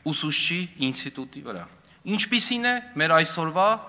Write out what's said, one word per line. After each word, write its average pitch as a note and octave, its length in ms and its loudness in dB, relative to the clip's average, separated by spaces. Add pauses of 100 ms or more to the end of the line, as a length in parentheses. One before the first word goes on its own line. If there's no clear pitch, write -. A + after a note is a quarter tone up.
ուսուցչի D#3 580 -2 (200)
ինստիտուտի C3+ 640 -6
վրա։ G2 220 -10 (420)
Ինչպիսին A#3 600 0
է B3 80 2 (180)
մեր D#3+ 220 4
այսօրվա E3 520 2 (220)